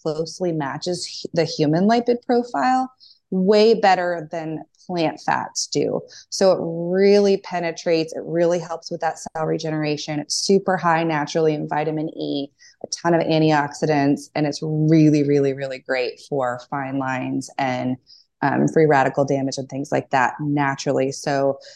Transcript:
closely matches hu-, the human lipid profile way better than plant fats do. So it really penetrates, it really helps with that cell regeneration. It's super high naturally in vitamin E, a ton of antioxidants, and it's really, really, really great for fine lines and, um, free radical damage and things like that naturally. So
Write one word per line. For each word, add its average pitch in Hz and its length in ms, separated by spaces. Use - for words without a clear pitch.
closely 165 500
matches 156 720
hu-, - 100
the 160 120
human 156 420
lipid 240 380
profile 254 680
way 208 420
better 175 600
than 160 320
plant 170 400
fats - 420
do. 113 340
So 190 220
it - 100
really 190 760
penetrates, 165 760
it - 120
really 170 340
helps 165 320
with 165 80
that 160 180
cell - 280
regeneration. 156 760
It's - 160
super 196 400
high 165 300
naturally 156 480
in 151 160
vitamin 156 480
E, 143 320
a - 40
ton - 260
of 160 80
antioxidants, 151 1120
and 147 100
it's 143 160
really, 156 640
really, 139 300
really 135 260
great 127 400
for 123 300
fine 135 300
lines 131 580
and, 127 380
um, 139 260
free 160 180
radical 139 400
damage 135 320
and 135 120
things 135 220
like 135 200
that 127 280
naturally. 139 720
So 139 460